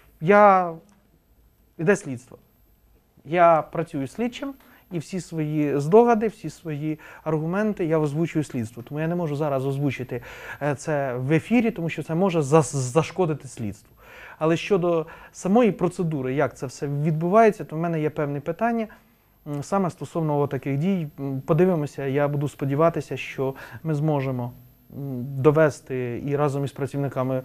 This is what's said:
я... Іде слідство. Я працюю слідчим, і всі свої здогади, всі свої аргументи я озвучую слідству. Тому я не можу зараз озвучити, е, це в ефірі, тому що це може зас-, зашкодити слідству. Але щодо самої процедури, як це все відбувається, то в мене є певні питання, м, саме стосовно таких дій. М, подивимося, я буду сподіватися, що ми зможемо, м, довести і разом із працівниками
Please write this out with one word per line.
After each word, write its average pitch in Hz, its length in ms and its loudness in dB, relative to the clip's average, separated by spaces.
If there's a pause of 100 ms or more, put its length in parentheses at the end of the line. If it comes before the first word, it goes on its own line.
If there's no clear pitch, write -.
(220)
я... 190 520 6 (1040)
Іде 175 180 4
слідство. - 420 -10 (880)
Я 165 360 6
працюю 147 460 -4
слідчим, 247 460 -6 (380)
і 175 80 -4
всі 175 220 -8
свої 151 580 -2
здогади, 220 480 6
всі 160 220 -8
свої 151 500 -6 (240)
аргументи 180 640 -2
я 156 140 2
озвучую 156 440 0
слідству. 117 400 -6
Тому 147 160 -10
я 160 80 -2
не 170 80 -2
можу 160 200 -2
зараз 139 300 -2
озвучити, 135 560 -4 (400)
е, 147 140 -2
це 139 380 -4
в 127 180 -2
ефірі, 220 400 2
тому 165 180 -4
що 156 140 -8
це 160 120 -4
може 170 260 2
зас-, 143 340 4
зашкодити 143 720 0
слідству. - 480 -10 (420)
Але 160 200 2
щодо 170 480 0 (260)
самої 208 400 4
процедури, 151 640 -2
як 139 240 0
це - 80 -10
все 143 220 -8
відбувається, 170 760 2
то 151 120 -10
в 160 40 -4
мене 165 220 -2
є 151 80 0
певні 143 300 -4
питання, 220 480 -4 (600)
м, 143 160 -6
саме 196 260 -2
стосовно 147 580 -2
таких 139 300 -4
дій. 175 300 0 (120)
М, 139 220 -6
подивимося, 156 640 0
я 143 220 2
буду 147 200 -2
сподіватися, 147 720 0
що 135 380 -6 (280)
ми 160 120 -2
зможемо, 135 560 -2 (420)
м, 131 320 -8 (160)
довести 135 840 2
і 143 100 -2
разом 139 300 0
із 131 60 -6
працівниками 131 720 -4